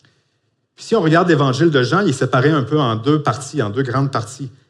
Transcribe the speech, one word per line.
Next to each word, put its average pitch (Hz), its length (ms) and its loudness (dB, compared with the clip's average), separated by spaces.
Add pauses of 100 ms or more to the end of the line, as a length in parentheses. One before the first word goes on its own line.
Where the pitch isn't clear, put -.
(760)
Puis - 100 -20
si 220 100 0
on 214 60 2
regarde 170 280 4
l'évangile 143 420 2
de 135 100 2
Jean, 147 200 0
il 196 80 0
est 131 40 2
séparé 131 360 0
un 151 140 0
peu 151 160 -2
en 113 180 0
deux 143 260 0
parties, 135 400 -4
en 104 80 -4
deux 131 120 -2
grandes 135 280 -2
parties. 123 400 -8 (180)